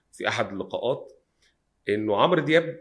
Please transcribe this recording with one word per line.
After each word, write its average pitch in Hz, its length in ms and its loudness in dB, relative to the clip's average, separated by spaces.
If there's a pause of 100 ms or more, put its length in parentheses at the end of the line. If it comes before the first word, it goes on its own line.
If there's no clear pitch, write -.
(120)
في - 160 -4
أحد 110 240 -2
اللقاءات، 98 600 -6 (760)
إنه 107 280 0
عمرو 160 240 4
دياب 156 400 0